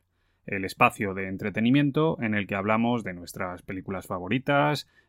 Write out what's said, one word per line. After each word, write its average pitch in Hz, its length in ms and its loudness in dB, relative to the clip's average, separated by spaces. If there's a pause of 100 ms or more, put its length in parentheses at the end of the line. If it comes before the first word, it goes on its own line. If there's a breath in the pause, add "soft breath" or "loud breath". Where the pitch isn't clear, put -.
(460)
el 98 180 -4
espacio 101 500 2
de 95 140 -4
entretenimiento 123 960 2
en 107 140 0
el 98 120 -2
que 101 80 -4
hablamos 110 480 0
de 95 100 -6
nuestras 87 480 -8
películas 95 460 -8
favoritas, 135 800 0 (220 soft breath)